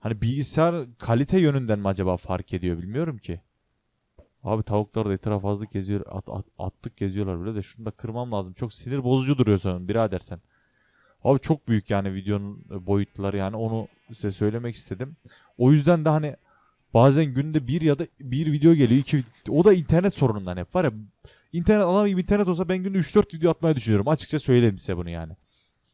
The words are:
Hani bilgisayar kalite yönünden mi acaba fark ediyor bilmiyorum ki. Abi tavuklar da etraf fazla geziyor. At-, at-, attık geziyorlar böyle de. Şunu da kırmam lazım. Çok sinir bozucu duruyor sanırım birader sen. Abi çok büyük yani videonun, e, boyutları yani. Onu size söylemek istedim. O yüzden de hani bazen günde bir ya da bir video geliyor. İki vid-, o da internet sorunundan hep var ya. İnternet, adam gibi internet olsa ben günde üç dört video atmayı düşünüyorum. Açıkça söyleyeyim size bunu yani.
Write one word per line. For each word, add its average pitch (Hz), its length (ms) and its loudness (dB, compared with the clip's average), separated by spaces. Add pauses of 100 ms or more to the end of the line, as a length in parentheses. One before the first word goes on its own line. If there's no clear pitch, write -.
Hani 110 200 -8
bilgisayar 143 640 -2 (120)
kalite 135 400 0
yönünden 139 400 2
mi 101 100 -4
acaba 92 280 -2
fark 90 360 -8
ediyor 87 260 -4
bilmiyorum 120 400 -8
ki. 87 220 -12 (1040)
Abi 110 180 -2
tavuklar 104 460 -4
da 101 40 -2
etraf 101 300 -4
fazla 101 220 -4
geziyor. 101 420 -6
At-, - 220 -12
at-, 101 180 -10 (120)
attık - 380 -12
geziyorlar 95 440 -6
böyle 107 140 -8
de. 101 80 -6
Şunu 113 240 -16
da 107 40 -8
kırmam 117 420 -10
lazım. 95 220 -6
Çok 117 180 -8
sinir 131 320 -8
bozucu 131 340 2
duruyor 107 200 4
sanırım 90 300 -6
birader 101 300 0
sen. 85 220 -14 (840)
Abi 135 160 2
çok - 280 -2
büyük 110 220 -2
yani 98 240 -2
videonun, 101 560 -6
e, 92 160 -12
boyutları 98 500 -2
yani. 98 200 -4
Onu 113 320 -6 (200)
size 104 220 -8
söylemek 113 440 -2
istedim. 131 420 -12 (420)
O 131 140 6
yüzden 151 320 4
de 156 40 0
hani 151 280 0 (580)
bazen 135 300 6
günde 143 420 -2
bir 139 140 -2
ya 147 180 2
da 127 80 -6 (140)
bir 143 320 -2
video 151 220 6
geliyor. 131 260 6
İki - 160 0
vid-, - 340 -6
o 160 140 4
da 202 100 8
internet 180 400 2
sorunundan 101 420 0
hep 90 180 -6
var 180 100 2
ya. 131 80 0 (600)
İnternet, 190 340 2
adam 196 200 2
gibi 190 160 0
internet 202 260 0
olsa 175 200 -2
ben 185 100 -2
günde 190 200 -4
üç 165 160 0
dört 208 200 2
video 165 160 2
atmayı 160 260 0
düşünüyorum. 107 320 0
Açıkça 147 300 -2
söyleyeyim 120 400 4
size 92 180 -6
bunu 87 140 -6
yani. 82 220 -10 (600)